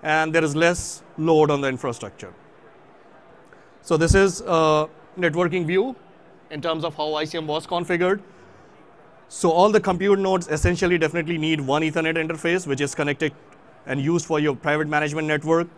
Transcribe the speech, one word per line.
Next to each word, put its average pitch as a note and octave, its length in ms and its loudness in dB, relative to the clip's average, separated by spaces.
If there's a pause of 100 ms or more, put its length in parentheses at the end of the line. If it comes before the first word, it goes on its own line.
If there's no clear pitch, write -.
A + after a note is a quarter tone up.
And D#3 320 0
there D#3+ 120 4
is C#3+ 100 0
less E3+ 480 0 (140)
load D#3 340 4
on C#3+ 80 0
the C#3 80 -2
infrastructure. A#2 640 -8 (1500)
So E3 160 0
this E3 180 4
is G3 240 4
a D#3 480 2 (300)
networking F3 480 0
view F#3+ 280 0 (580)
in D3+ 100 -10
terms D#3+ 240 -4
of D#3 100 -6
how D3+ 200 -4
I D3+ 100 -2
C D3+ 120 -8
M D#3+ 100 -6
was D3+ 200 -4
configured. F3+ 540 0 (1040)
So - 240 0
all F3 180 4
the G#3 120 4
compute G3 360 2
nodes F#3+ 300 0
essentially F3 500 0
definitely D#3+ 400 -2
need D#3 220 0
one C#3 220 0
Ethernet D#3+ 340 -2
interface, E3 500 -2
which C#3 140 -2
is C#3+ 160 -4
connected D3 380 -2 (540)
and C#3 140 -4
used D#3 240 0
for D#3 140 -2
your D3+ 160 0
private D3+ 320 -2
management D3+ 400 -2
network. D#3 400 0 (100)